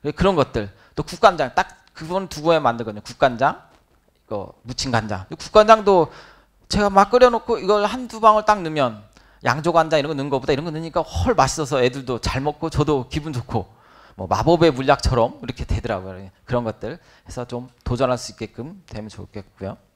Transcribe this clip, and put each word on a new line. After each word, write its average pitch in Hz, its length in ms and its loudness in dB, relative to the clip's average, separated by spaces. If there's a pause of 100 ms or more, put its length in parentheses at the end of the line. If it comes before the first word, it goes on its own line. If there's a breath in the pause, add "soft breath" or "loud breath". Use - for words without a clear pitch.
(160)
그런 185 200 2
것들. 120 360 -2 (240 soft breath)
또 - 60 -6
국간장 175 540 2
딱 - 280 -4 (100)
그건 180 340 -6
두고야 156 320 0
만들거든요. 117 420 -2
국간장, 131 600 -2 (640)
이거 101 340 -10
무침 127 300 -8
간장. 107 400 -4
이 156 40 -10
국간장도 208 760 4 (580 loud breath)
제가 202 220 0
막 196 180 4
끓여놓고 233 480 4
이걸 202 280 0
한두 226 340 -8
방울 214 260 6
딱 208 160 2
넣으면 135 420 -2 (400 soft breath)
양조 151 300 0
간장 160 260 2
이런 143 100 -2
거 160 60 -4
넣은 139 140 -6
것보다 139 240 -2
이런 143 120 -2
거 170 60 -6
넣으니까 165 300 -6
훨 - 320 -2
맛있어서 135 500 2
애들도 127 380 -2
잘 - 200 -4
먹고 151 280 -6
저도 139 400 0
기분 151 240 -6
좋고 117 340 -6 (480 soft breath)
뭐 95 120 -10
마법의 160 440 4
물약처럼 131 680 2
이렇게 - 240 -10
되더라고요. 95 640 -6 (160)
그런 120 180 -2
것들 117 360 -8 (280 soft breath)
해서 123 180 -10
좀 123 240 -12 (140)
도전할 123 340 0
수 - 160 -12
있게끔 110 540 -14
되면 107 220 -12
좋겠고요. - 680 -14 (180)